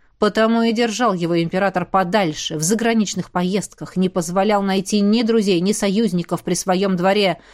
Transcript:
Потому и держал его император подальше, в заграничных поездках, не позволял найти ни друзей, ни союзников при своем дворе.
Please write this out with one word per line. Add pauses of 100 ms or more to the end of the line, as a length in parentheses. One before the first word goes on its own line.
(180)
Потому
и
держал
его
император
подальше,
в
заграничных
поездках,
не
позволял
найти
ни
друзей,
ни
союзников
при
своем
дворе. (140)